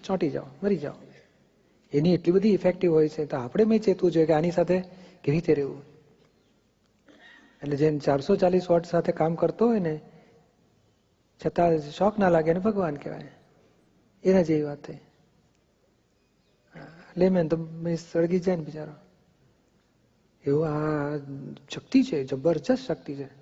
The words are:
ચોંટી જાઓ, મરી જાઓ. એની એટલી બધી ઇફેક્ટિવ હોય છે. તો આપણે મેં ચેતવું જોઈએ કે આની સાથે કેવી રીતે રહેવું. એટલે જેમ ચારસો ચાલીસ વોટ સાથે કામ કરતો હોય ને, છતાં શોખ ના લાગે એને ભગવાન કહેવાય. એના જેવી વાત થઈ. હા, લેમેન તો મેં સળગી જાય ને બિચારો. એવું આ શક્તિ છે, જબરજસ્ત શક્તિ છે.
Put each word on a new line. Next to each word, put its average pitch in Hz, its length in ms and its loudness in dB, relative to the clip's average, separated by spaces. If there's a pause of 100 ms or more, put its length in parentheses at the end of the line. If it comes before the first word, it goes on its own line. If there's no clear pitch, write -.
ચોંટી 180 260 -2
જાઓ, 135 140 -6 (200)
મરી 202 140 0
જાઓ. 147 160 -8 (1000)
એની 156 200 4
એટલી 170 180 2
બધી 196 220 4
ઇફેક્ટિવ 180 400 0
હોય 156 160 4
છે. 151 160 -6
તો 143 120 -6
આપણે 123 260 0
મેં 220 160 4
ચેતવું 185 320 2
જોઈએ 160 140 4
કે 160 80 2
આની 165 180 2
સાથે 175 280 2 (440)
કેવી 143 80 0
રીતે 165 220 2
રહેવું. 139 280 -2 (1800)
એટલે 143 120 -4
જેમ 151 220 2
ચારસો 143 380 0
ચાલીસ 180 340 2
વોટ 170 160 4
સાથે 170 260 0
કામ 160 240 0
કરતો 170 320 0
હોય 226 120 2
ને, 156 220 -4 (1400)
છતાં 165 320 2
શોખ 180 420 -2
ના 190 100 4
લાગે 165 220 2
એને 180 80 0
ભગવાન 185 360 -2
કહેવાય. - 360 -12 (920)
એના 185 180 4
જેવી 156 200 2
વાત 143 220 -8
થઈ. 147 100 -14
હા, - 1900 -20 (300)
લેમેન 180 300 2
તો 160 100 0
મેં 165 400 -6 (140)
સળગી 170 280 2
જાય 180 160 0
ને 160 80 -8
બિચારો. 151 300 -12 (1500)
એવું 151 220 0
આ 151 500 -4 (560)
શક્તિ - 300 0
છે, 143 200 -4
જબરજસ્ત 156 640 -2
શક્તિ 156 280 -8
છે. 135 140 -14 (120)